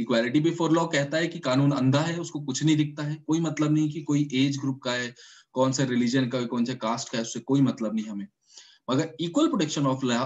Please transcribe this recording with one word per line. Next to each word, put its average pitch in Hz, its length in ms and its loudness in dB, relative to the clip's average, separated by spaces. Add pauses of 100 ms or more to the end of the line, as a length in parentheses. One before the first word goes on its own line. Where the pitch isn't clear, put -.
Equality 123 420 2
before 165 300 0
law 170 200 2
कहता 143 240 0
है 170 100 0
कि 170 120 -8
कानून 139 340 2
अंधा 131 280 2
है, 170 200 -2
उसको 151 200 -8
कुछ 139 220 -4
नहीं 151 140 4
दिखता 151 260 -2
है, 151 140 -4 (100)
कोई 160 140 0
मतलब 151 320 0
नहीं 151 180 2
कि 156 120 -8
कोई 143 300 0
age 139 240 2
group 135 260 -4
का 123 100 -2
है, 123 220 -4 (380)
कौन 131 200 2
से 135 120 0
religion 123 440 2
का 127 100 -2
है, 123 60 -2
कौन 120 200 -2
से 127 100 -2
caste 120 340 -4
का 123 100 -4
है, 117 40 -2
उससे 113 180 -8
कोई 139 200 2
मतलब 113 340 0
नहीं 107 120 -4
हमें। 101 200 -10 (640)
मगर 151 320 -2
equal 285 260 2
protection 156 380 0
of 131 180 0
law, 120 220 2